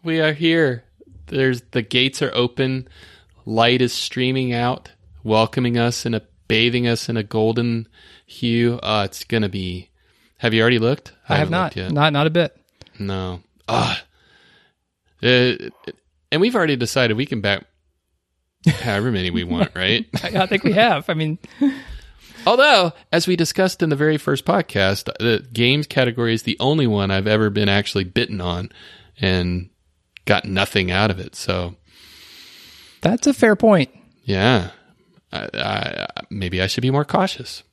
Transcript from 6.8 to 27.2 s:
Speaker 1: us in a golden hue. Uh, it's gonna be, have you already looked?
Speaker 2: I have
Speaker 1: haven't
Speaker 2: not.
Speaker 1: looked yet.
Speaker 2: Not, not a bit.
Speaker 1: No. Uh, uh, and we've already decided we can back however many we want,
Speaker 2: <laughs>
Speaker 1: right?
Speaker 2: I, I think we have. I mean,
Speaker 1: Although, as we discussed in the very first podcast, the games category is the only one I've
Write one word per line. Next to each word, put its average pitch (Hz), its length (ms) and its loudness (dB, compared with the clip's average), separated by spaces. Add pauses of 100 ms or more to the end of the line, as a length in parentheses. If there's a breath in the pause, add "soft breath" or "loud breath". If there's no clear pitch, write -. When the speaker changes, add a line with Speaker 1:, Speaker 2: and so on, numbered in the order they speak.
Speaker 1:
us 117 240 -2
in 113 80 -4
a 107 60 -2
golden 113 640 -2 (380 soft breath)
hue. 117 580 0
Uh, 107 220 0
it's - 180 -12
gonna 107 260 -2
be, 90 400 -8 (480)
have 113 160 -2
you 110 80 4
already 117 180 2
looked? 120 340 -2 (160)
Speaker 2:
I - 80 0
have - 20 -
Speaker 1:
haven't 151 120 0
Speaker 2:
not. 180 120 -2
Speaker 1:
looked - 140 -6
yet. 92 160 -6
Speaker 2:
Not, 147 200 2
not 147 140 2
a - 20 2
bit. 160 280 -2 (420)
Speaker 1:
No. 95 420 -6 (260)
Uh, 117 280 0 (1300 loud breath)
uh, 123 300 4 (760)
and 156 100 0
we've 240 140 2
already 160 200 2
decided 120 420 0
we 135 80 -2
can 117 160 -6
back 101 240 -2 (1000)
however 202 440 0
many 90 200 -2
we 87 120 -2
want, 85 280 -2
Speaker 2:
<laughs> - 40 -16
Speaker 1:
right? 98 300 0 (180)
Speaker 2:
I, 185 200 -2
I - 20 2
think 196 180 -2
we 208 100 2
have. 196 360 2
I 175 40 -2
mean, 156 260 -2 (1080 loud breath)
Speaker 1:
Although, 240 480 4 (180 soft breath)
as 165 160 2
we 180 80 2
discussed 180 480 0
in 160 60 0
the 147 60 2
very 151 220 2
first - 280 -2
podcast, 101 600 0 (140)
the 113 320 0
games 127 360 2
category 120 460 0
is 110 100 -4
the 110 160 -4
only 143 280 2
one 101 240 0
I've 98 160 0